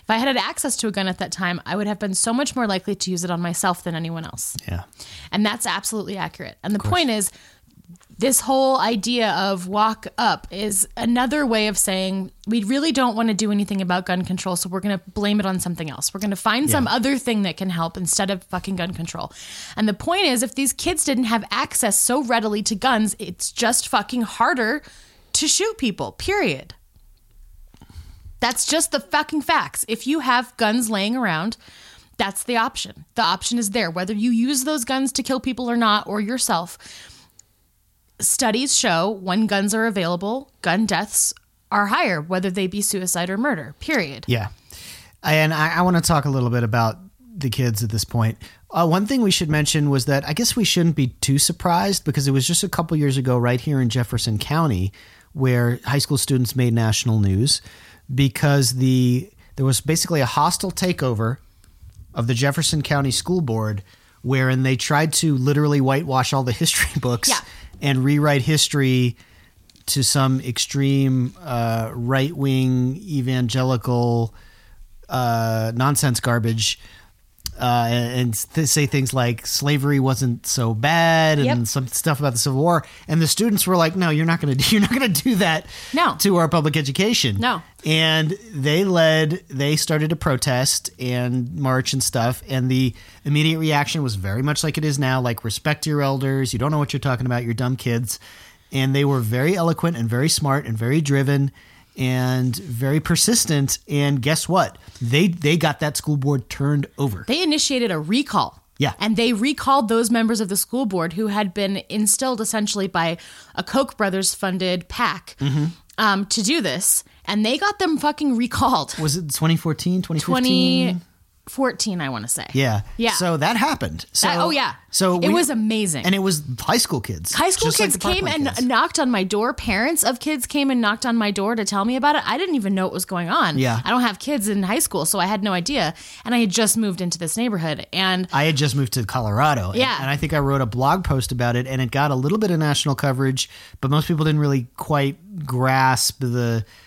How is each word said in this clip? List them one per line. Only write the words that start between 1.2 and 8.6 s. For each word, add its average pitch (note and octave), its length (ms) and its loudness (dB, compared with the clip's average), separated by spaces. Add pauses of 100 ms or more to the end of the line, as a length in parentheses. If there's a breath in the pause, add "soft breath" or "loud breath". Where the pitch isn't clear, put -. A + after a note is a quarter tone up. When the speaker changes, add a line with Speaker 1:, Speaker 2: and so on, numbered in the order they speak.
Speaker 1:
time, F3+ 340 -4
I D#3 80 -4
would G#3 140 -2
have G#3 100 -4
been G3 160 -4
so A3+ 180 0
much C4+ 220 -2
more A#3+ 140 -2
likely G3 260 -2
to - 160 -6
use F3+ 140 -4
it F3+ 80 -4
on E3+ 80 -2
myself F3 420 -2
than E3+ 140 -6
anyone E3 280 -6
else." - 320 -10 (120)
Speaker 2:
Yeah. F2+ 160 -6 (480 loud breath)
Speaker 1:
And G#3 120 2
that's A3 220 -2
absolutely G3 500 -4
accurate. - 460 -10
And G3 100 -4
the G#3 60 0
Speaker 2:
Of - 60 -6
course. G#2 60 -2 (100)
Speaker 1:
point C#4 100 2
is, G#3 220 -2 (840 loud breath)
this B3+ 240 2
whole C4+ 360 2